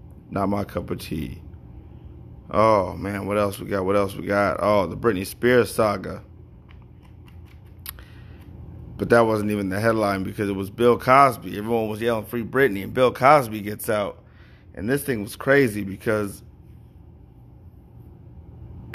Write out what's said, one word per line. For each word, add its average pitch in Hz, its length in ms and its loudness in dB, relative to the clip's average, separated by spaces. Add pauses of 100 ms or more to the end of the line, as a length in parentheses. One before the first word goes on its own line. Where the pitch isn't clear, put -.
(300)
Not 98 200 -2
my 101 140 -2
cup - 260 -8
of 95 80 -6
tea. 73 420 -10 (1120)
Oh, 98 420 4
man, 98 340 -6
what 104 120 -2
else 101 200 0
we 104 80 -12
got? 98 200 -2
What 98 100 2
else 98 180 0
we - 120 -10
got? 101 340 2
Oh, 101 260 2
the 85 100 -8
Britney 101 300 0
Spears 120 480 2
saga. 101 480 -2 (2750)
But 95 120 -4
that 117 140 8
wasn't 107 280 0
even 101 200 -2
the 95 100 -2
headline 107 440 0
because 101 260 -4
it 101 40 -4
was 95 160 -6
Bill 117 280 4
Cosby. 127 580 4
Everyone 110 320 -2
was 107 140 -8
yelling, 113 240 -2
"Free 117 180 -6
Britney," 107 400 0
and 95 80 -10
Bill 123 200 4
Cosby 123 500 4
gets 104 260 -8
out. 104 340 -2 (520)
And 95 140 -8
this 143 140 0
thing 113 200 -4
was 101 140 -10
crazy 127 480 2
because 101 580 -4 (2500)